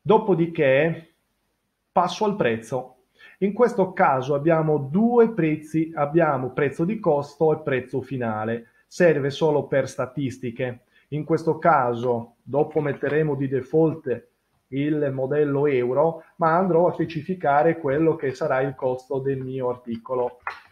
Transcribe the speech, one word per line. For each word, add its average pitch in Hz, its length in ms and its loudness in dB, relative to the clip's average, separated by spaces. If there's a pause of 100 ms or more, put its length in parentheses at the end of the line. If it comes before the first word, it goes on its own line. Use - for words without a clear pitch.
Dopodiché 165 1120 2 (760)
passo 180 320 0
al 214 100 0
prezzo. 127 600 -4 (420)
In 196 140 0
questo 196 400 2
caso 139 420 2
abbiamo 156 440 2
due 226 520 2
prezzi, 160 640 -2
abbiamo 143 560 0
prezzo 147 340 -2
di 220 140 -4
costo 156 540 0
e 156 100 -2
prezzo 127 380 -4
finale. 113 680 -6 (180)
Serve 143 420 2
solo 147 380 0
per 131 200 0
statistiche. 123 920 -6 (280)
In 151 140 -6
questo 156 360 0
caso, 123 840 0
dopo 147 380 -2
metteremo 143 560 -2
di 139 100 -4
default 135 800 0 (420)
il 147 440 -2
modello 139 560 0
euro, 135 560 2 (120)
ma 165 200 2
andrò 175 320 4
a 156 40 0
specificare 160 840 0
quello 156 380 0
che 139 160 -4
sarà 135 280 -2
il 139 140 -4
costo 131 460 -4
del 135 200 -4
mio 131 280 -6
articolo, 120 720 -6 (340)